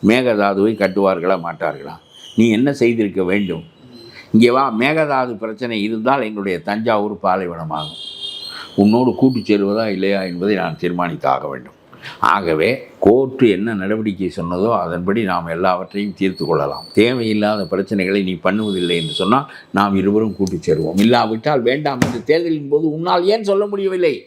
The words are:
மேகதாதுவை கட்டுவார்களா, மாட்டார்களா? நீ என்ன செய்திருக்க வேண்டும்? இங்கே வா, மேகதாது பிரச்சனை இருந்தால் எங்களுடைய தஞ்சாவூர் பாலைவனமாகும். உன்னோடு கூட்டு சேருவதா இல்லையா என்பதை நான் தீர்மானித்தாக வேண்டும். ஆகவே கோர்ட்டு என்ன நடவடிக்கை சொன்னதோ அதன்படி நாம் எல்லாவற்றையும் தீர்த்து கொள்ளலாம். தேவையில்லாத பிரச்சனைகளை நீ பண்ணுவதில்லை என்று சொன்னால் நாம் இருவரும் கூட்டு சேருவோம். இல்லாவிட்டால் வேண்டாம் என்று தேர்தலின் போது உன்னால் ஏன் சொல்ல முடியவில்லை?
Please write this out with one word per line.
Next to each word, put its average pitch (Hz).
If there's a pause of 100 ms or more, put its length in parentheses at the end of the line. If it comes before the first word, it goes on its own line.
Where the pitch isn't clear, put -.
மேகதாதுவை 107
கட்டுவார்களா, 95
மாட்டார்களா? 82 (420)
நீ 113 (100)
என்ன 139
செய்திருக்க 110
வேண்டும்? 92 (720)
இங்கே 117
வா, 135 (160)
மேகதாது 139
பிரச்சனை 113
இருந்தால் 113
எங்களுடைய 98 (140)
தஞ்சாவூர் 107
பாலைவனமாகும். 82 (800)
உன்னோடு 113
கூட்டு 127 (100)
சேருவதா 104
இல்லையா 95 (100)
என்பதை 95
நான் 85
தீர்மானித்தாக 85
வேண்டும். 64 (600)
ஆகவே 82 (360)
கோர்ட்டு 127
என்ன 101 (100)
நடவடிக்கை 98
சொன்னதோ 90 (140)
அதன்படி 87
நாம் 87
எல்லாவற்றையும் 92
தீர்த்து 92
கொள்ளலாம். 73 (120)
தேவையில்லாத 107 (100)
பிரச்சனைகளை 98
நீ 92
பண்ணுவதில்லை 92
என்று 78
சொன்னால் 117 (300)
நாம் 98
இருவரும் 104
கூட்டு 92
சேருவோம். 80
இல்லாவிட்டால் 117
வேண்டாம் 139
என்று 120
தேர்தலின் 156
போது 151 (120)
உன்னால் 180
ஏன் 220
சொல்ல 202
முடியவில்லை? 185 (140)